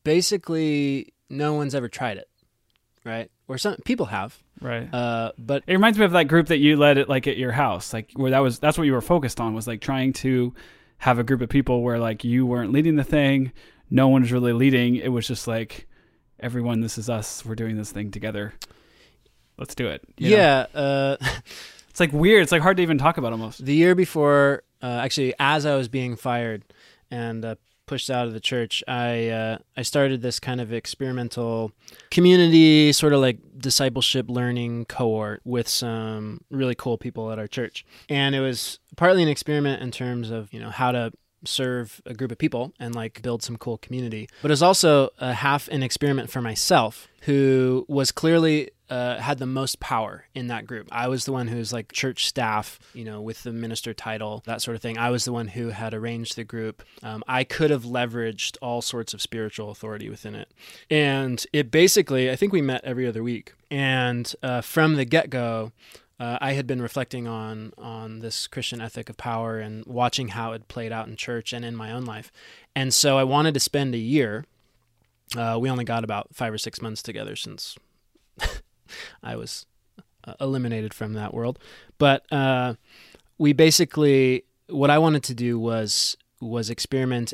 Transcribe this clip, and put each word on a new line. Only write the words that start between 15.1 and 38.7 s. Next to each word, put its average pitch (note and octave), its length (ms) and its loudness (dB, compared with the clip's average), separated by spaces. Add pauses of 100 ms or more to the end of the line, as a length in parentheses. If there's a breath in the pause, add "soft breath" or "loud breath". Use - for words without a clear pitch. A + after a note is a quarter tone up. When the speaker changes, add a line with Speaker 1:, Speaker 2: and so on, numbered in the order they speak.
Speaker 2:
just - 200 -6
like, A2+ 400 -6 (520)
"Everyone, A#2+ 420 -2
this A2+ 160 -4
is A2+ 120 -6
us. A2+ 360 -6
We're A2+ 100 -8
doing A2 200 -4
this G#2+ 160 -8
thing G2+ 200 -8
together. G#2 420 -6 (1040 loud breath)
Let's - 180 -12
do A#2+ 120 -4
it." D2+ 160 -8 (140)
You D#3+ 140 2
know? G#3+ 40 10
Speaker 1:
Yeah, C#3+ 300 6 (140)
uh, C#3 420 0
<laughs> - 680 -10
Speaker 2:
It's, - 100 -6
like, D#3+ 140 2
weird. F3+ 300 8
It's, D3+ 80 0
like, E3+ 100 4
hard F#3 160 4
to F3+ 60 4
even E3 140 2
talk D#3 200 2
about B2 140 -2
almost. A2+ 340 -8
Speaker 1:
The C#3 80 0
year F3 220 8
before, C#3+ 680 4 (180)
uh, - 40 -8 (180)
actually, C3 360 -2
as D3 260 2
I D3 100 2
was C3 120 0
being B2 280 -4
fired A#2 480 -4 (460 soft breath)
and, A#2 340 -8
uh, A2+ 120 -8 (340)
pushed C3+ 220 -6
out B2 160 0
of A2+ 60 -6
the A2 60 -10
church, A#2 480 -4
I, A#2+ 420 -2
uh, A2 280 -4 (180)
I C3 60 -6
started C3+ 400 0
this B2 180 -4
kind B2+ 220 -4
of A2 100 -8
experimental A#2 1000 -4 (400 loud breath)
community, E3 800 10
sort D3 200 4
of, C#3 60 6
like, B2+ 200 4 (180)
discipleship C3 720 0
learning A#2+ 560 -2
cohort A2 580 -2
with A#2+ 240 -2
some A2 720 -4 (100)
really C3 240 -2
cool A#2+ 240 -4
people A2+ 320 -8
at A2 80 -8
our G#2+ 80 -8
church. - 360 -8 (240 soft breath)
And C#3 280 0
it C3+ 60 0
was C3 380 -4 (160)